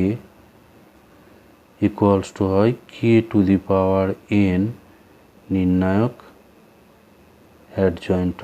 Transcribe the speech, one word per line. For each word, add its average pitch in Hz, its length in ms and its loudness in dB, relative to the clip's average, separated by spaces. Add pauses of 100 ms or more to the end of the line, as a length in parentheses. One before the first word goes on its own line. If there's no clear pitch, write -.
(1900)
equals 101 500 0
to - 60 -4 (100)
হয় 104 200 2 (200)
K - 40 -20 (340)
to 107 80 0 (100)
the 95 100 4 (100)
power 95 380 0 (540)
N - 20 0 (920)
নির্ণায়ক 92 600 0 (1700)
adjoint 90 580 -4